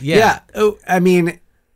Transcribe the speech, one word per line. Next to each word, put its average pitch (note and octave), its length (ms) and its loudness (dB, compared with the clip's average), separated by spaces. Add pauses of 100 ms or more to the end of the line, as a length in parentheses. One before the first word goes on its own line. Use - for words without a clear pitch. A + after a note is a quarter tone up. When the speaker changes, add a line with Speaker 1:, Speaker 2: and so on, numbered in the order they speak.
Speaker 1:
Yeah. C#3+ 160 -2
Speaker 2:
Yeah. G#3 240 2 (140)
Oh, G#3 320 -2
I F3+ 140 -2
mean, F3 380 0 (360)